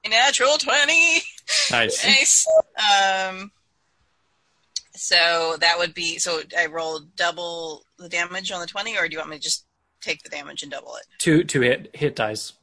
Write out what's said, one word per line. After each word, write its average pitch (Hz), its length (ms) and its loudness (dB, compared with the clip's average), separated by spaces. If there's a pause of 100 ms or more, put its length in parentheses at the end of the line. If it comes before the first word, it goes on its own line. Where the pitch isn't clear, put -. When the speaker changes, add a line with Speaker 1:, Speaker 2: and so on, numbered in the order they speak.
Speaker 1:
natural 269 500 4
twenty. 320 640 2 (480)
Speaker 2:
Nice. - 340 2
Speaker 1:
Nice. - 440 4 (440)
Um, 190 600 0 (1400)
so 165 640 2
that 170 180 2
would 170 160 -2
be, 165 240 -6
so 165 220 -2 (180)
I 170 80 2
roll 160 320 -6 (160)
double 170 720 -4 (120)
the 175 120 -20
damage 180 420 -4
on 180 100 -6
the 170 60 -8
twenty, 208 320 -6
or 170 80 0
do 165 60 -8
you 156 80 -8
want 151 100 -10
me 151 60 -12
to 135 60 -14
just - 240 -4 (340)
take - 240 -8
the - 60 -20
damage 147 340 -12
and 143 80 -14
double 131 240 -14
it? - 100 -18 (120)
Speaker 2:
Two, 165 260 4
two 147 160 -2
hit, 123 340 0
hit 147 220 -4
dice. 107 460 -6